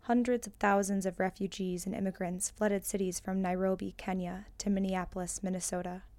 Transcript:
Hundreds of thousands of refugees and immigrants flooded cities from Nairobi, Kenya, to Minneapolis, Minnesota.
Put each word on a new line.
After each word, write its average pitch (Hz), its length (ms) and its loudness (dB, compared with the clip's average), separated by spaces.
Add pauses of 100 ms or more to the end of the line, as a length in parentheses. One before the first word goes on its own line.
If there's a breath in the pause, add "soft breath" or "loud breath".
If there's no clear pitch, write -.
Hundreds 240 420 2
of 202 80 -12
thousands 196 500 4
of 185 140 -2
refugees 185 640 -2
and 190 80 -2
immigrants 185 560 -2
flooded 202 340 0
cities 185 360 -2
from 190 200 0
Nairobi, 190 580 2
Kenya, 185 500 -4 (100)
to - 100 -4
Minneapolis, 185 760 0
Minnesota. 180 580 -2 (180)